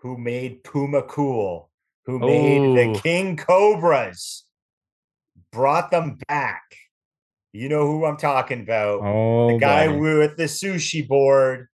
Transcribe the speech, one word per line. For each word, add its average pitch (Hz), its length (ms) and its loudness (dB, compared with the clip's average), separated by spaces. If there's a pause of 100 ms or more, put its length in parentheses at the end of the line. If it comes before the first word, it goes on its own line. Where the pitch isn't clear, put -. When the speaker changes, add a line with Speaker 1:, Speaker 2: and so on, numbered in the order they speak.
Speaker 1:
who 127 180 -12
made 120 440 -8
Puma 143 420 -4
cool, 110 640 -6 (340)
who 127 140 -8
made 139 580 4
the 117 140 4
Speaker 2:
Ooh. 104 100 -4
Speaker 1:
King 175 380 -2
Cobras, 165 1080 2 (1080)
brought 139 400 0
them 165 280 -2 (100)
back. 127 340 -6 (920)
You 123 160 -8
know 151 160 0
who 156 180 -2
I'm 151 140 -2
talking 131 420 -2
about. 104 420 -2
Speaker 3:
Oh, 113 500 2
Speaker 1:
The 117 60 0
guy 143 280 2
Speaker 3:
buddy. 147 140 -2
Speaker 1:
with 151 360 2
the 165 80 -2
sushi 160 640 -6
board, 135 680 2